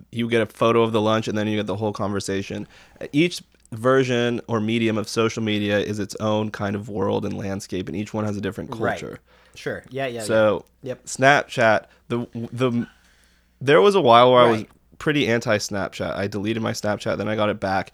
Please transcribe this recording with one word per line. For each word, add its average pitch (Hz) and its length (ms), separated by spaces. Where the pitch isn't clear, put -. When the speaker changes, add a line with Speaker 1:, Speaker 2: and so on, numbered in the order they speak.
Speaker 1:
you 117 180
get 117 120
a 107 40
photo 117 380
of 113 80
the 110 100
lunch 110 260
and 104 100
then 107 100
you 107 100
get 104 80
the 92 100
whole 107 160
conversation, 101 760
each 165 300
version 120 760
or 113 120
medium 110 380
of 101 120
social 113 320
media 104 380
is 107 180
its 101 220
own 107 320
kind 104 240
of 104 120
world 104 380
and 98 100
landscape, 98 520
and 76 100
each 107 160
one 107 120
has 104 120
a 98 40
different 92 280
Speaker 2:
Right. 113 300
Speaker 1:
culture. 52 180
Speaker 2:
Sure. 104 340
Yeah, 131 160
yeah, 120 180
Speaker 1:
So, 107 420
Speaker 2:
yeah. - 60
Yep. - 160
Speaker 1:
Snapchat, 127 800
the, 120 260
the, 120 520
there 143 220
was 202 140
a 190 60
while 123 300
where 123 100
I 120 40
was 113 160
Speaker 2:
Right. - 80
Speaker 1:
pretty 147 280
anti-Snapchat. 104 880
I 98 120
deleted 104 340
my 110 120
Snapchat, 104 440
then 101 100
I 107 80
got 107 140
it 104 100
back. 95 340